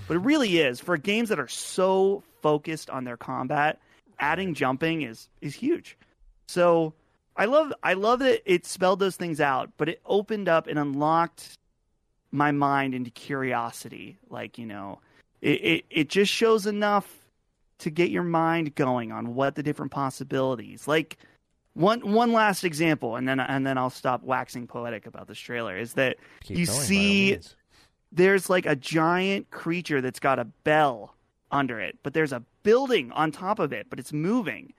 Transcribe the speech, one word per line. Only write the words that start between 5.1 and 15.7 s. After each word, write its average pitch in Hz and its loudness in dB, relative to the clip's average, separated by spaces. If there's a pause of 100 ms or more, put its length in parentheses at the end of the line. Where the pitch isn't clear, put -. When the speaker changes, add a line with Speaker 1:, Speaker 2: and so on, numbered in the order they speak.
Speaker 1:
is 143 -8
huge. - -4 (500)
So 170 4 (440)
I 190 2
love, 285 4 (120)
I 175 2
love 220 2
that 254 4 (100)
it 180 2
spelled 185 0
those 190 0
things 165 -4
out, 135 0
but 151 0
it 120 -6
opened 202 0
up 165 4
and 151 -2
unlocked 151 0 (760)
my 147 2
mind 139 0
into 123 -8
curiosity. 123 -6 (120)
Like, 113 -12
you 117 -12
know, 101 -14 (420)
it, - 0
it, 165 0